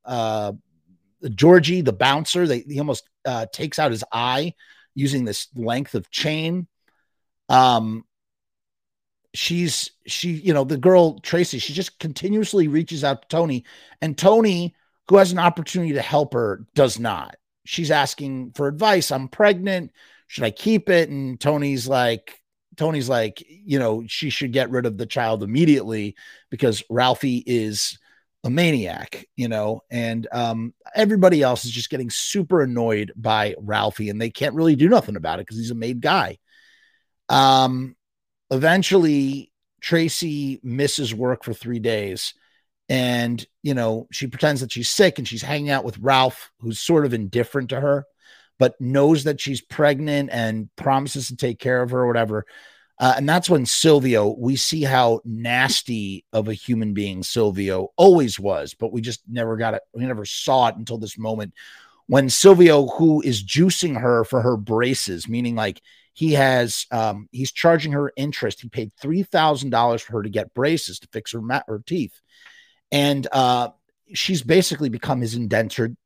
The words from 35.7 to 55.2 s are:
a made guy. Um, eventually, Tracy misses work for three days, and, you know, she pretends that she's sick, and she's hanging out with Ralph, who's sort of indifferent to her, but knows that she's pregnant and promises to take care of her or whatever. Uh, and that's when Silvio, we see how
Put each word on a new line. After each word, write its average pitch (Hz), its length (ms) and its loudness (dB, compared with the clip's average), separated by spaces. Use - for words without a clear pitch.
a 117 40 -6
made 117 240 -6
guy. 143 380 0
Um, 131 680 2
eventually, 151 1000 2
Tracy 151 840 -2
misses 127 520 -2
work 123 280 -4
for 120 80 -8
three 120 280 -8
days, 104 560 -6
and, 123 580 -2
you 147 100 -2
know, 113 380 -2
she - 160 -8
pretends 131 340 -2
that 123 100 -10
she's 117 160 -6
sick, - 300 2
and 127 100 -8
she's 113 140 -8
hanging 147 300 -4
out 135 120 0
with 107 140 -8
Ralph, 131 640 2
who's 113 200 -8
sort 156 280 2
of 120 80 -2
indifferent 117 560 -4
to 127 100 -4
her, 143 240 0
but 127 200 4
knows 139 460 4
that 147 160 -2
she's 135 200 -6
pregnant 147 680 0
and 110 460 -4
promises 135 500 -2
to 123 80 -12
take 120 240 -4
care 127 220 0
of 123 80 -2
her 127 120 -2
or 123 60 2
whatever. 113 380 -2
Uh, 120 160 4
and 139 140 -2
that's 175 180 2
when 156 160 2
Silvio, 127 760 4
we 127 160 0
see 156 260 -4
how 127 420 2